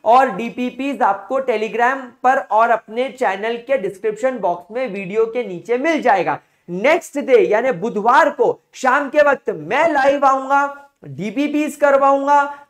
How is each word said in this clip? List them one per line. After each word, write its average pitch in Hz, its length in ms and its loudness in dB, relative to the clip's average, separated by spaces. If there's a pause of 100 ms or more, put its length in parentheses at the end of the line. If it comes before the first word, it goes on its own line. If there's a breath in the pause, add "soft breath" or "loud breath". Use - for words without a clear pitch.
और 254 260 4
डीपीपीज 240 720 -6
आपको 226 380 0
Telegram 233 560 -2 (260)
पर 262 160 2
और 226 320 2
अपने 233 380 -2
चैनल 220 480 -4
के 254 220 -2
डिस्क्रिप्शन 214 600 -4
बॉक्स 190 360 -4
में 254 140 -4
वीडियो 202 380 -2
के 226 220 -6
नीचे 185 300 -4
मिल 294 240 0
जाएगा। 180 360 0 (320)
नेक्स्ट 269 480 0
डे 247 200 4
यानी 214 340 2
बुधवार 226 580 2
को - 300 -2 (120)
शाम 269 360 0
के 294 100 -2
वक्त 285 320 2
मैं 214 420 0
लाइव 277 320 2
आऊंगा, 277 640 0 (140)
डीपीपीज 247 720 -4
करवाऊंगा, 277 920 2